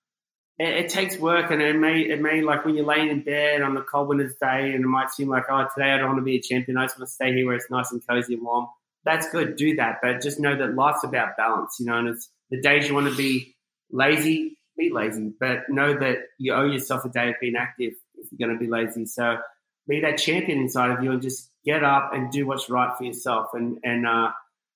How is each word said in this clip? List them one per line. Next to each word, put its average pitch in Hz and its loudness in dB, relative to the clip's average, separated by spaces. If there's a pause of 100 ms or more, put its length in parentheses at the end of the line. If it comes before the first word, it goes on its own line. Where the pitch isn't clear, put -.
(580)
it, 165 0
it 170 -6
takes 185 -2
work, 170 2
and 151 2
it 151 4
may, 160 4
it 156 0
may, 156 2
like, 151 2
when 156 2
you're 151 0
laying 151 2
in 143 -2
bed 147 2
on 135 0
a 135 -4
cold 143 -2
winter's 139 0
day 135 0
and 127 0
it 131 2
might 131 2
seem 139 -4
like, 127 2
"Oh, 135 2
today 139 2
I 135 4
don't 135 0
wanna 131 0
be 131 2
a 123 -2
champion. 127 -2
I 131 2
just 127 -6
wanna 127 -12
stay 131 -2
here 127 2
where 123 2
it's 120 -8
nice 127 -2
and 120 -8
cozy 120 0
and 113 -4
warm." 120 -2 (380)
That's 160 0
good. 160 -2
Do 151 2
that. 113 0
But 127 0
just 143 -4
know 143 2
that 131 -2
life's 147 2
about 123 -2
balance, 110 -2
you 120 -4
know, 117 0
and 117 0
it's 117 -8 (200)
the 131 -4
days 143 4
you 143 0
wanna 139 2
be 131 -2 (360)
lazy, 156 2 (200)
be 160 2
lazy, 110 -2
but 127 0
know 139 4
that 131 0 (200)
you 131 0
owe 135 4
yourself 131 -2
a 127 -8
day 120 0
of 117 -2
being 120 -2
active 120 -4 (220)
if - -18
you're 120 -2
gonna 117 -2
be 120 -4
lazy. 113 -2
So 117 -2 (520)
be 147 0
that 151 0
champion 160 0
inside 127 0
of 120 -2
you 131 0
and 127 0
just 127 -8 (140)
get 147 2
up 139 4
and 127 -4
do 139 -2
what's 135 -4
right 123 0
for 127 -8
yourself. 117 -2
And, 117 -4
and, 120 0
uh, 117 2 (440)